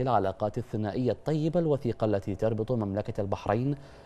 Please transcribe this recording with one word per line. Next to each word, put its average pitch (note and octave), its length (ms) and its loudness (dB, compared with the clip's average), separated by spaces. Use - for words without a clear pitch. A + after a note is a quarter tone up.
العلاقات G#2 580 2
الثنائية G#2+ 540 -2
الطيبة D#3 480 0
الوثيقة C3+ 440 0
التي G2+ 300 0
تربط A2 380 0
مملكة G#2 480 -2
البحرين A2 540 0